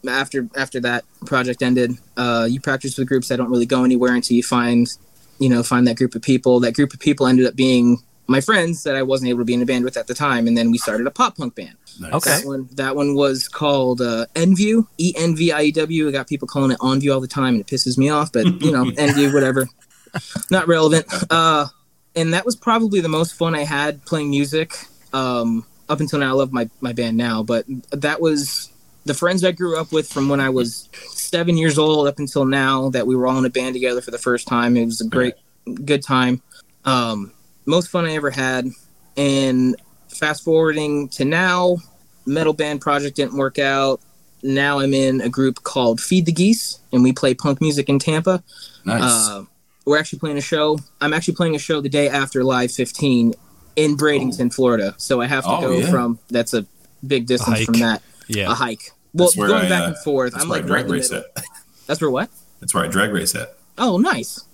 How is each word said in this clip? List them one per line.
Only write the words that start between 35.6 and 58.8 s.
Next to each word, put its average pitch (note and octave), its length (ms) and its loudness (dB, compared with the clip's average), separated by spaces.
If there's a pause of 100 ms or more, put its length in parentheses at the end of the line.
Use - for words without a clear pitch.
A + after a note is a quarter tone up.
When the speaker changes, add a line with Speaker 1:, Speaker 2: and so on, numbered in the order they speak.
Speaker 1:
good C#3 180 0
time. B2+ 400 0 (420)
Um, A2+ 480 -2 (340)
most E3+ 220 0
fun F3 160 -2
I D#3+ 120 -4
ever C#3+ 140 -2
had. C3 360 -2 (500)
And C3+ 600 2 (320)
fast D3+ 360 -4
forwarding D3+ 680 0
to - 140 -4
now, F3+ 520 2 (480)
metal D#3 280 0
band D3 280 -4
project C#3+ 360 -2
didn't C3+ 200 -2
work C3+ 220 -2
out. C3+ 420 0 (420)
Now C#3 380 0
I'm C3+ 140 2
in C3+ 260 2
a A#2+ 80 -4
group C3 340 0
called A#2+ 380 -4
Feed F#3 260 2
the E3+ 60 0
Geese, F#3+ 460 0 (140)
and B2 100 4
we B2+ 100 6
play B2+ 220 0
punk C#3 260 -2
music C#3+ 280 0
in C#3 100 2
Tampa. E3 440 0 (420)
Speaker 2:
Nice. A2+ 180 0
Speaker 1:
Uh, A2 420 0 (400)
we're D3 140 2
actually D#3 200 -4
playing D3+ 200 -6
a - 40 -2
show. D3+ 360 0 (220)
I'm D3 120 2
actually F3+ 220 0
playing E3 200 0
a D3 60 -4
show D#3 200 -2
the C#3+ 80 -4
day C#3+ 200 2
after C3+ 340 0
Live B2+ 300 0
fifteen B2 640 0 (420)
in D3+ 200 2
Bradenton, C3+ 500 0
Speaker 2:
Oh. A#2+ 40 0
Speaker 1:
Florida. A#2 480 0
So B2+ 220 -2
I A#2+ 60 -2
have C3+ 180 -2
to F#2+ 60 -2
Speaker 2:
Oh, D#3+ 100 0
Speaker 1:
go D3 180 -2
Speaker 2:
yeah. - 120 0
Speaker 1:
from, A#2+ 280 0 (100)
that's A#2+ 260 -2
a G#2+ 120 -2 (400)
big C3 200 -2
distance A#2+ 320 0
Speaker 4:
Hike. A2 80 0
Speaker 1:
from A2+ 140 2
that. A2+ 220 0 (240)
Speaker 4:
Yeah. G2+ 240 -2
Speaker 1:
A A#2 40 0
hike. A#2+ 360 -6 (220)